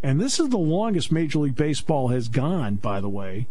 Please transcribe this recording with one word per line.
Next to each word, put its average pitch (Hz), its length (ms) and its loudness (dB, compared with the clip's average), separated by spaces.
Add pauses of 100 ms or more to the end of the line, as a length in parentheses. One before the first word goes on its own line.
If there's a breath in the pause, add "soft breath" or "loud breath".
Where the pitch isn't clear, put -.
And 139 160 2
this 269 180 0
is 311 120 2
the 247 60 2
longest 180 540 0
Major 156 300 0
League 135 160 0
Baseball 147 520 0
has 120 200 0
gone, 127 480 0
by 101 240 -2
the 101 80 -2
way 98 420 -4